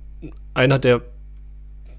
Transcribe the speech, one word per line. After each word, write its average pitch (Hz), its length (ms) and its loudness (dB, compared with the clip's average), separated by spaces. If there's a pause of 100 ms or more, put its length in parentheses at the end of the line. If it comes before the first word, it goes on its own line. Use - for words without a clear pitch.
(540)
einer 135 240 6
der, 123 240 6 (960)